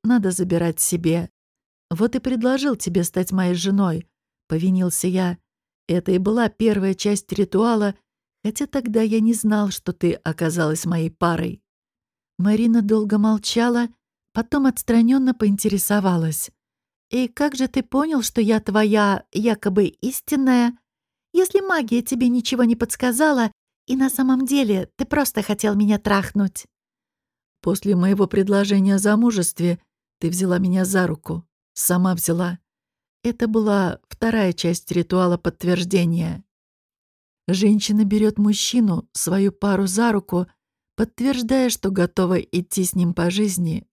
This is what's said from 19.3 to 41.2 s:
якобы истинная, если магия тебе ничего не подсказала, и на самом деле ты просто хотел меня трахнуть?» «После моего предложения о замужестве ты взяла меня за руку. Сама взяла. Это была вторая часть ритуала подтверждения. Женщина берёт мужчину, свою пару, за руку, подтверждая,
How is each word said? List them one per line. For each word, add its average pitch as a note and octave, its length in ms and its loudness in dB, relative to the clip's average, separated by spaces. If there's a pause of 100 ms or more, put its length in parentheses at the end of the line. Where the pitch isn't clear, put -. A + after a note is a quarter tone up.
якобы G#3 540 0
истинная, B3+ 880 0 (560)
если F#4 280 2
магия D4+ 420 0
тебе B3 260 0
ничего B3 360 0
не A#3 120 4
подсказала, B3 760 0 (340)
и B3+ 100 -2
на C4 140 2
самом C4 380 0
деле A#3 480 0
ты C#4 100 -4
просто - 380 -2
хотел G#3 320 -2
меня G#3 240 2
трахнуть?» G3 640 -2 (960)
«После G3 340 0
моего F#3+ 320 2
предложения G3 680 2
о - 20 2
замужестве G3+ 800 0 (400)
ты E3 100 -2
взяла F3+ 280 0
меня F#3 280 0
за F#3 220 0
руку. E3 380 -8 (280)
Сама F3+ 420 0
взяла. F3 440 -4 (640)
Это A#3+ 240 -2
была G#3 600 0
вторая A3 460 0
часть - 380 -4
ритуала F3+ 460 0
подтверждения. F3 1080 -2 (1040)
Женщина G#3 580 2
берёт G#3+ 320 2
мужчину, G#3 760 0
свою G3 400 0
пару, G3 340 0
за A3 260 0
руку, F#3 360 -2 (480)
подтверждая, B3+ 760 0